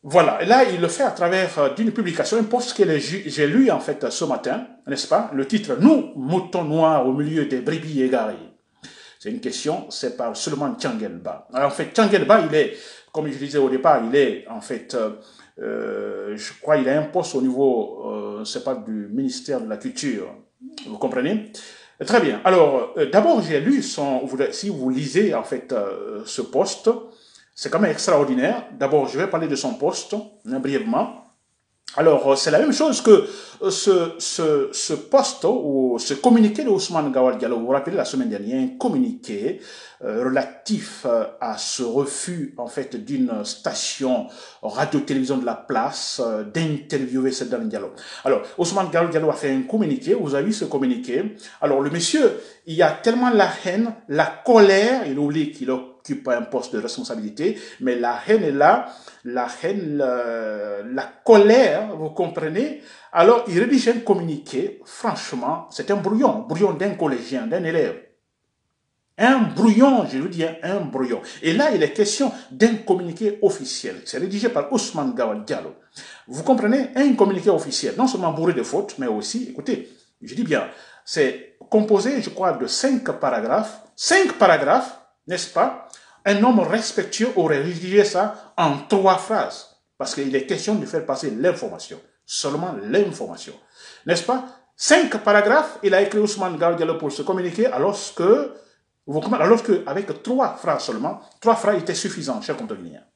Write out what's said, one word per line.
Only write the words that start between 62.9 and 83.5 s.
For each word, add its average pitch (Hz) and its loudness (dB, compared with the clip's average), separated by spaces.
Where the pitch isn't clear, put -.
Alors, 226 6
il 175 0
rédige 240 2
un 233 2
communiqué, 170 -4
franchement, 151 -6
c'est - -4
un 202 2
brouillon, 214 2
brouillon 180 0
d'un 180 -4
collégien, 131 -4
d'un 170 -2
élève. 160 -2
Un 254 4
brouillon, 226 6
je 131 -4
veux 156 -4
dire, 165 -4
un 185 -2
brouillon. 123 -4
Et 160 0
là, 285 4
il 156 2
est 143 -2
question 214 0
d'un 214 4
communiqué 180 -2
officiel. 104 -2
C'est - -8
rédigé 202 -2
par 147 -2
Ousmane 147 -2
Gawal 107 -2
Diallo. - -8
Vous 139 -10
comprenez ? 254 2
Un 269 4
communiqué 196 2
officiel, 139 -2
non 175 2
seulement 175 -2
bourré 160 0
de 120 -2
fautes, 185 -4
mais 131 -4
aussi, 110 -6
écoutez, - -6
je 113 -16
dis - -4
bien, 131 -2
c'est - -2
composé, 214 2
je - -8
crois, 185 -2
de 123 -6
cinq - 0
paragraphes. 120 -2